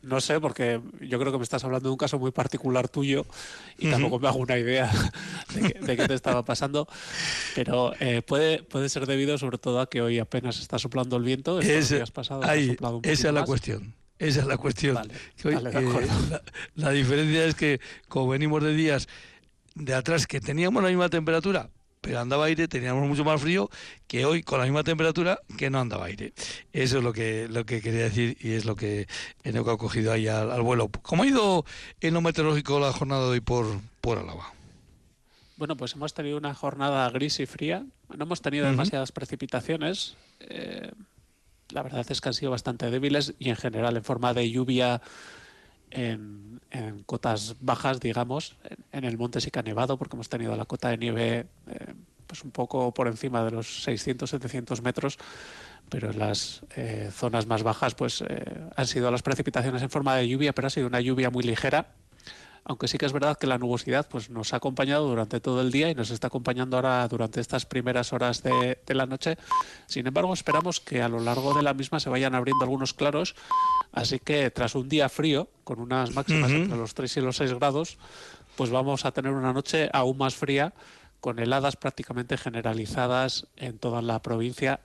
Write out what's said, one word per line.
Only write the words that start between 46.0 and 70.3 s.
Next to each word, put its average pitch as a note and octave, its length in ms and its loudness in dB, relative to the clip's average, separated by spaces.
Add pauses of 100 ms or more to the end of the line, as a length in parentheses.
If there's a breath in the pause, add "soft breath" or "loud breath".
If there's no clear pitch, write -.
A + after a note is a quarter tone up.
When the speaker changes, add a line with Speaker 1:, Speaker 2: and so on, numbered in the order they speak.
Speaker 1:
en G#2+ 320 -8
cotas A2 580 -2
bajas, B2+ 380 0
digamos. B2 560 -2 (360)
En, C#3 80 -8
en C3 60 -4
el A#2 120 -2
monte A#2+ 240 -2
sí - 100 -6
que C3 80 -4
ha A2+ 40 -4
nevado A#2+ 340 0
porque - 180 -8
hemos A#2 140 -10
tenido A#2 260 -4
la A2+ 100 -4
cota - 240 -4
de A#2 80 0
nieve, A#2 500 0 (200)
eh, - 260 -12 (320)
pues - 180 -16
un C3+ 80 -12
poco B2 420 0
por B2+ 140 0
encima A#2 360 -2
de A2 80 0
los A2+ 320 -6
seiscientos, B2+ 480 -2
setecientos B2 500 -6
metros, B2+ 360 -2 (720 loud breath)
pero A#2 220 -4
en G#2+ 80 -4
las, G#2 420 -2 (140)
eh, A2 380 -6
zonas A#2 340 0
más A2 160 0
bajas A2+ 320 0
pues, - 320 -2
eh, B2 160 -6 (320)
han C3 120 0
sido B2 240 0
las B2 100 0
precipitaciones B2+ 600 -2
en C3 80 -2
forma C#3 260 0
de B2+ 120 2
lluvia, C3+ 260 2
pero C3+ 140 -2
ha C3 40 0
sido C3 160 0
una B2 140 2
lluvia B2+ 280 2
muy B2 140 0
ligera. C3+ 500 0 (760 loud breath)
Aunque C3 200 -2
sí D3 80 -2
que D3 80 0
es C3+ 80 0
verdad C#3+ 240 2
que C3+ 100 0
la B2+ 100 2
nubosidad, B2 520 0
pues, A#2+ 200 -8
nos A2+ 220 -6
ha C3 60 -2
acompañado C#3 500 0
durante A2+ 320 0
todo B2+ 220 0
el B2+ 100 2
día D3 180 4
y D#3+ 60 0
nos A2+ 140 -2
está A#2+ 180 -4
acompañando B2+ 480 -2
ahora B2+ 320 4
durante A#2 320 -2
estas A#2+ 260 -2
primeras B2 460 0
horas B2 320 0
de, B2+ 420 2
de C3+ 80 -2
la C3 120 2
noche. C3+ 320 -2 (480 loud breath)
Sin B2+ 200 -4
embargo, F3 280 2